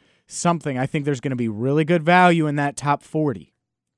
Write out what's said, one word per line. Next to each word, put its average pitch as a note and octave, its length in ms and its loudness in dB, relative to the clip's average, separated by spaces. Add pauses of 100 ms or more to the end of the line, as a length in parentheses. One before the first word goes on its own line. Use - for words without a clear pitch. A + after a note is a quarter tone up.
(260)
something D#3 540 -2
I C3+ 80 -2
think D3 180 -4
there's C#3+ 160 -2
gonna C3+ 140 -4
be A#2+ 140 -2
really C3+ 360 -2
good E3+ 160 2
value E3+ 460 4
in D3 80 -2
that C#3+ 200 -2
top C#3+ 280 -2
forty. C3+ 500 -4 (440)